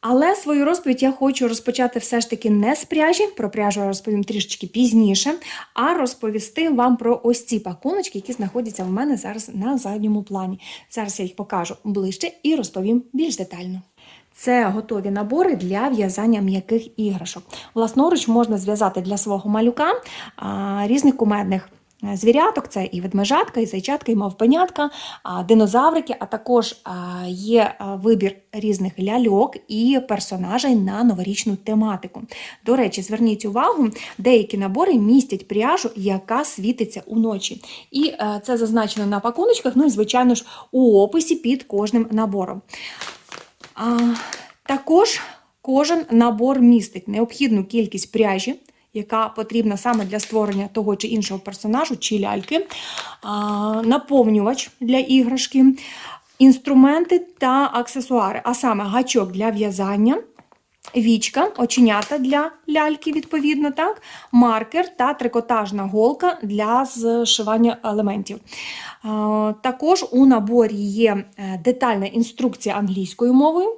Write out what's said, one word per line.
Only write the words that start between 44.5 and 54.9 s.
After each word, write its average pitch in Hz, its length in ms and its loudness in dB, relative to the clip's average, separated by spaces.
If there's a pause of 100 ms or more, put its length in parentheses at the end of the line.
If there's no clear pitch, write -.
також 330 580 2 (420)
кожен 302 480 2
набор 233 500 4
містить 233 480 4
необхідну 220 560 0
кількість 208 480 -4
пряжі, 214 480 0 (340)
яка 220 340 -4
потрібна 220 480 -2
саме 226 280 -2
для 202 160 -4
створення 202 520 -2
того 208 240 -2
чи 220 120 -6
іншого 196 320 -4
персонажу 214 560 -4
чи - 220 -2
ляльки, 208 480 -2 (560)
а, 208 600 -4
наповнювач 240 840 2 (100)
для 254 180 2